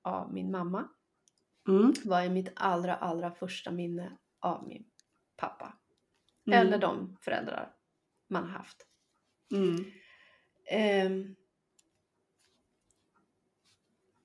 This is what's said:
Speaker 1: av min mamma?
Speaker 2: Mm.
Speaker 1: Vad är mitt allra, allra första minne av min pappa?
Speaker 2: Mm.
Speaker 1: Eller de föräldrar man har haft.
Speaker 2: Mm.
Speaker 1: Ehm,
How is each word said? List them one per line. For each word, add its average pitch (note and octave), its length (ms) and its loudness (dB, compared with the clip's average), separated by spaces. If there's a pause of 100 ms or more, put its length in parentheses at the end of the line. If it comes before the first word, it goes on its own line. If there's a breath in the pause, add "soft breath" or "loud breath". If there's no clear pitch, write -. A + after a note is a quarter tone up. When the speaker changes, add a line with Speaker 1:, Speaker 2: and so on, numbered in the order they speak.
Speaker 1:
av F#3 320 -6
min F#3 180 -4
mamma? F#3 380 -4 (800)
Speaker 2:
Mm. G3+ 260 8 (100)
Speaker 1:
Vad F3+ 200 2
är F3+ 60 0
mitt F#3 260 -2
allra, F3+ 400 0
allra E3+ 360 -4
första F#3 400 -10
minne F3 460 -8 (220)
av - 280 -4
min - 180 -16 (520)
pappa? - 400 -8 (680)
Speaker 2:
Mm. A3 120 8
Speaker 1:
Eller F#3+ 180 6
de F#3 440 -2
föräldrar - 520 -6 (540)
man F3 160 -2
har E3+ 140 -10
haft. - 200 -18 (760)
Speaker 2:
Mm. F#3+ 340 0 (800 soft breath)
Speaker 1:
Ehm, G3 680 0 (3000)